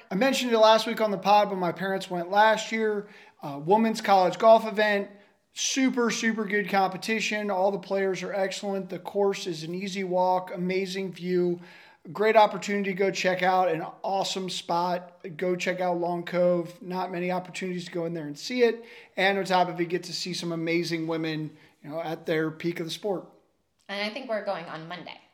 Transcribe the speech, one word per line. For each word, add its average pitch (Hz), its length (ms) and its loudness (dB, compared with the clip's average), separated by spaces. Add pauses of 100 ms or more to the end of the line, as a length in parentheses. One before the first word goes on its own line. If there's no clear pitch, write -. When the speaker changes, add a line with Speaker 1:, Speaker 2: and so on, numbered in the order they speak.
(120)
Speaker 1:
I 190 40 -2
mentioned 262 360 0
it 226 80 4
last 220 260 8
week 226 160 -4
on 214 80 2
the 196 80 -2
pod, 202 320 6
but 196 60 -4
my 175 160 0
parents 190 380 -4
went 175 200 -6
last 214 420 4
year. 214 360 -2 (340)
Uh, 143 220 -10
women's 226 380 4
college 185 360 4
golf 220 300 8
event, 202 420 2 (440)
super, 254 580 2
super 220 340 0
good 196 240 0
competition. 202 800 0
All 185 220 2
the 190 80 -4
players 190 420 -2
are 180 120 -8
excellent. 190 560 -4
The 175 100 -8
course 196 480 -2
is 160 160 -6
an 165 100 -8
easy 190 300 -6
walk, 185 500 0
amazing 185 600 -2
view. 175 480 0 (520)
Great 220 220 2
opportunity 202 560 4
to 180 40 -4
go 196 140 0
check 180 320 0
out 185 280 2
an 160 140 -2 (200)
awesome 190 460 -4
spot. 175 640 -4 (220)
Go 180 200 -2
check 180 260 -2
out 175 180 0
Long 175 240 -2
Cove. 175 580 2
Not 185 300 -6
many 180 200 -4
opportunities 180 540 -6
to - 60 -16
go 170 140 -4
in 170 80 -6
there 156 140 -8
and 147 100 -10
see 247 260 0
it. 233 220 2 (300)
And 196 220 2
on 190 80 -2
top 180 220 4
of 170 140 -4
it, 170 40 -2
get 175 180 -2
to 165 100 -12
see 175 200 -6
some 170 180 -6
amazing 165 560 -2
women, 160 440 -4 (320)
you 147 60 -14
know, 160 120 -6
at 165 240 -8
their 160 260 -2
peak 170 280 -6
of 170 60 -6
the 156 60 -8
sport. 190 340 -4 (640)
Speaker 2:
And 202 160 -6
I 214 80 -6
think 254 160 -10
we're 208 160 -4
going 175 200 -4
on 160 220 -12
Monday. 175 320 -14 (140)